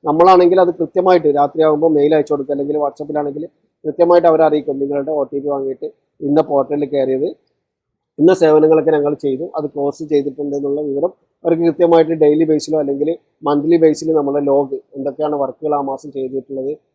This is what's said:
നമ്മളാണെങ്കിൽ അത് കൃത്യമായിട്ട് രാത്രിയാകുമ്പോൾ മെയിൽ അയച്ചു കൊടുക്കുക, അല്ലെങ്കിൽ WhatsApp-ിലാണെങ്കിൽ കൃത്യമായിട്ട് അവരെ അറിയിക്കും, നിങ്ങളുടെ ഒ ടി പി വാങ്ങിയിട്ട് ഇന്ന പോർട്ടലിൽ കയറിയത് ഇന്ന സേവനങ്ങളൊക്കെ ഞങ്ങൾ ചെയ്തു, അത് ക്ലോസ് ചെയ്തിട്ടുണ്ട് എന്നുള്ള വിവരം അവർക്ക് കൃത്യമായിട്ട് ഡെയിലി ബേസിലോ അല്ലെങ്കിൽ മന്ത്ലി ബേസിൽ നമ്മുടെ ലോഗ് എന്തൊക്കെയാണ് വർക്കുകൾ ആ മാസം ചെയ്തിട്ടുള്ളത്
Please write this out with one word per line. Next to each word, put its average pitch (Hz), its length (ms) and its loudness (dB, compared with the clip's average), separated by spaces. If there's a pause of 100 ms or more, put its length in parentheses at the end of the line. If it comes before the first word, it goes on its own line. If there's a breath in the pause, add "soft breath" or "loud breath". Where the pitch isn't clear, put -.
നമ്മളാണെങ്കിൽ 180 560 4
അത് 175 60 4
കൃത്യമായിട്ട് 170 680 0
രാത്രിയാകുമ്പോൾ 151 560 2
മെയിൽ 147 240 2
അയച്ചു 147 180 0
കൊടുക്കുക, 143 200 -4
അല്ലെങ്കിൽ 143 240 -4
WhatsApp-ിലാണെങ്കിൽ 147 680 -6 (400)
കൃത്യമായിട്ട് 170 420 2
അവരെ 160 160 4
അറിയിക്കും, 151 360 0
നിങ്ങളുടെ 139 320 -4
ഒ 147 120 -2
ടി 139 160 -6
പി 143 80 -6
വാങ്ങിയിട്ട് 135 380 -6 (360)
ഇന്ന 147 200 2
പോർട്ടലിൽ 147 440 -2
കയറിയത് 131 400 -2 (920)
ഇന്ന 165 140 6
സേവനങ്ങളൊക്കെ 156 580 4
ഞങ്ങൾ 147 220 0
ചെയ്തു, 139 300 -4 (120)
അത് 151 140 -6
ക്ലോസ് 143 340 -6
ചെയ്തിട്ടുണ്ട് 143 520 -4
എന്നുള്ള 143 260 -4
വിവരം 143 320 -4 (320)
അവർക്ക് 165 180 0
കൃത്യമായിട്ട് 165 480 2
ഡെയിലി 151 320 2
ബേസിലോ 156 360 -2
അല്ലെങ്കിൽ 147 380 -4 (260)
മന്ത്ലി 151 340 2
ബേസിൽ 160 360 2
നമ്മുടെ 143 300 0
ലോഗ് 139 320 0
എന്തൊക്കെയാണ് 143 600 -6
വർക്കുകൾ 143 400 -4
ആ 143 60 -2
മാസം 139 300 -10
ചെയ്തിട്ടുള്ളത് 135 600 -8 (240)